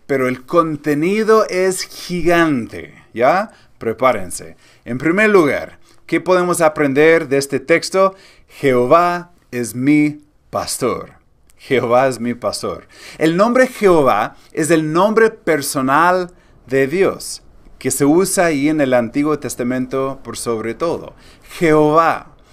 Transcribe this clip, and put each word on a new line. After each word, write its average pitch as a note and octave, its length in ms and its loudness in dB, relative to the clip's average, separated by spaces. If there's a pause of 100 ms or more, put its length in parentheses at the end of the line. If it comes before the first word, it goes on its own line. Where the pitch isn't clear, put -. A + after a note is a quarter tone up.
pero C3 200 0
el B2+ 160 -6
contenido E3+ 1040 0
es F#3 360 -2
gigante, D#3+ 1120 -2 (180)
¿ya? E3 380 0 (260)
Prepárense. G#2+ 800 -4 (280)
En A#2+ 120 -8
primer F3 320 0
lugar, C#3+ 480 0 (280)
¿qué E3 140 -2
podemos F3+ 400 0
aprender D#3 680 2
de C3+ 100 0
este C#3 220 -2
texto? F#3 560 0 (320)
Jehová D3+ 840 0 (200)
es A#2+ 240 -8
mi D3 460 0 (280)
pastor. - 640 -6 (420)
Jehová B2 520 0
es B2 120 -4
mi A#2+ 140 -4
pastor. G#2 540 -8 (320)
El E3 180 0
nombre A#3+ 300 2
Jehová C#3 680 2 (160)
es D#3 200 -2
el D#3 200 0
nombre G#3+ 380 2
personal E3 1040 0 (340)
de C3+ 220 0
Dios, C#3+ 560 -4 (340)
que C3 140 -6
se C#3+ 140 0
usa F3+ 420 2
ahí D3 220 0
en D#3 120 0
el B2+ 140 2
Antiguo C#3+ 420 0
Testamento C3 840 -6
por A#2 120 -14
sobre A2+ 380 -6
todo. A#2 400 -6 (460)
Jehová. D#3 760 2 (180)